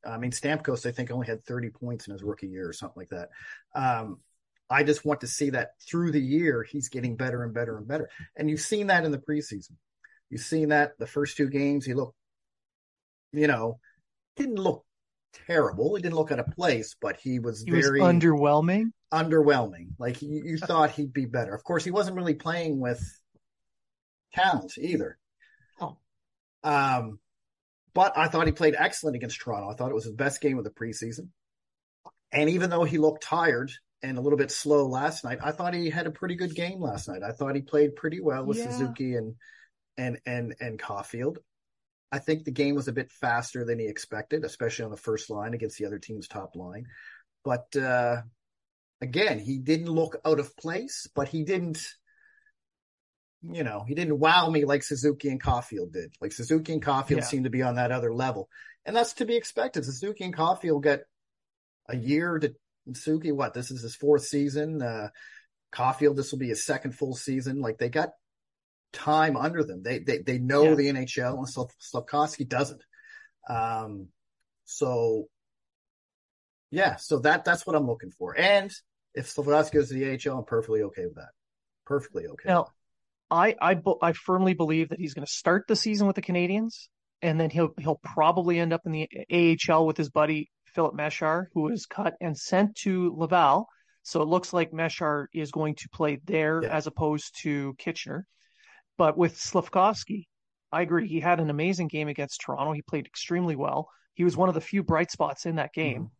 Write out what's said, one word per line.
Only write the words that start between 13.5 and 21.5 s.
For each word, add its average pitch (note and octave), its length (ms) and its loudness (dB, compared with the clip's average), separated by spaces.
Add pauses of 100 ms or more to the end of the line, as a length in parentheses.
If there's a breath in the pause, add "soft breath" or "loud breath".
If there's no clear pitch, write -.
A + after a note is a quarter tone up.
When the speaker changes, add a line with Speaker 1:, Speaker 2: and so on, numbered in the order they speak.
Speaker 1:
didn't C4 200 -2
look F#3+ 280 -2 (640)
terrible. D#3 480 2
He F#3+ 80 -2
didn't E3 140 -2
look D#3 160 2
out B2 60 0
of A#2+ 100 -4
place, D3 520 0
but G2+ 220 -4
he B2+ 160 -2
was A2+ 240 -4
Speaker 2:
He A2+ 80 -6
was C#3 160 6
Speaker 1:
very C#3 140 4
Speaker 2:
underwhelming? E3 920 6 (200)
Speaker 1:
underwhelming. C#3+ 880 4
Like, B2 220 -4
you, D3 240 -6
you D#3+ 140 -6
thought D#3+ 320 4
he'd C#3+ 220 -6
be C3 140 -2
better. A2+ 280 -4